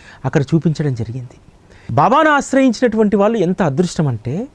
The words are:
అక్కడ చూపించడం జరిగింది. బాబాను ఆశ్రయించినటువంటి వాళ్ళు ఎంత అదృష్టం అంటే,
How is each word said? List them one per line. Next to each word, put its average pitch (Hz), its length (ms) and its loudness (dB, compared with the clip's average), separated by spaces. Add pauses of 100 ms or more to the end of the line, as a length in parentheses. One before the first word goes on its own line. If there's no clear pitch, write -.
(240)
అక్కడ 143 180 0
చూపించడం 151 520 -2
జరిగింది. 117 420 -10 (540)
బాబాను 208 400 4
ఆశ్రయించినటువంటి 240 840 2
వాళ్ళు 214 220 2
ఎంత 185 240 0
అదృష్టం 156 460 0
అంటే, 135 460 -6